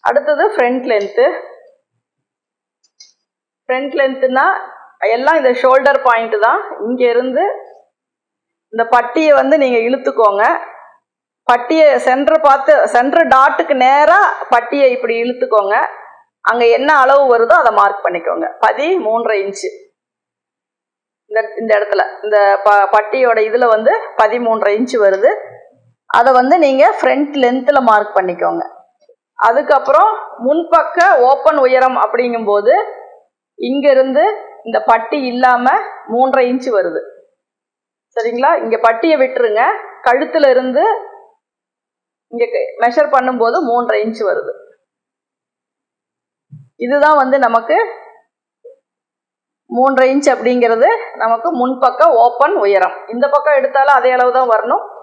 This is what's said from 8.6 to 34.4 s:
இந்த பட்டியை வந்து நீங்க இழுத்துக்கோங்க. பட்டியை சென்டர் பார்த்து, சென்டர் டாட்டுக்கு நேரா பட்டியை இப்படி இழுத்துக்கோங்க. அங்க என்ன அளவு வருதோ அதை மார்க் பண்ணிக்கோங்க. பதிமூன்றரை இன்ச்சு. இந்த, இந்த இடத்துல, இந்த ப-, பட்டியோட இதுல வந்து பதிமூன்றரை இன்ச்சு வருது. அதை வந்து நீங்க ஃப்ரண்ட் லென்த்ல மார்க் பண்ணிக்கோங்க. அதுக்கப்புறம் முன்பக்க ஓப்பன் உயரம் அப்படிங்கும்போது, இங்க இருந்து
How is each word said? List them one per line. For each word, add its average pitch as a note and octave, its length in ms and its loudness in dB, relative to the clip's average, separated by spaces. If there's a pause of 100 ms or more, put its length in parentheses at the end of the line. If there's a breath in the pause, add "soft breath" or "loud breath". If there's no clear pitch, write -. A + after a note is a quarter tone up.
இந்த A3+ 140 -2
பட்டியை A#3+ 460 2
வந்து C4+ 240 2
நீங்க B3+ 220 0
இழுத்துக்கோங்க. A3+ 640 0 (1040)
பட்டியை D4 400 2 (120)
சென்டர் C4+ 420 0
பார்த்து, C#4+ 320 4 (140)
சென்டர் C#4+ 400 2
டாட்டுக்கு C#4+ 480 2 (100)
நேரா D4 340 4 (300)
பட்டியை B3+ 420 2
இப்படி A#3+ 320 -4
இழுத்துக்கோங்க. A3+ 520 -2 (760)
அங்க A#3 140 0 (140)
என்ன C#4 120 0 (140)
அளவு C#4 200 4 (100)
வருதோ A#3 280 2
அதை A#3+ 120 2
மார்க் G3+ 320 0
பண்ணிக்கோங்க. F3+ 400 -4 (180)
பதிமூன்றரை A3+ 800 -2
இன்ச்சு. G3 260 -8 (1600)
இந்த, G#3+ 80 -2 (200)
இந்த A3 180 -4
இடத்துல, G3+ 240 -2 (220)
இந்த G#3+ 140 0 (260)
ப-, G3+ 280 4
பட்டியோட A3+ 460 0 (120)
இதுல A#3+ 260 0
வந்து A3+ 180 0 (240)
பதிமூன்றரை A3 640 0
இன்ச்சு B3 260 -4
வருது. G3 260 2 (760)
அதை B3+ 240 2
வந்து B3+ 220 4 (100)
நீங்க C4+ 180 2 (160)
ஃப்ரண்ட் C#4+ 440 -2
லென்த்ல C4 380 0
மார்க் G#3 360 0
பண்ணிக்கோங்க. F3 460 -4 (760)
அதுக்கப்புறம் C#4 720 2 (340)
முன்பக்க E4 540 0 (300)
ஓப்பன் C#4+ 360 2
உயரம் B3+ 320 2
அப்படிங்கும்போது, A3+ 800 0 (840)
இங்க C#4 260 -4 (100)
இருந்து C4 280 2 (440)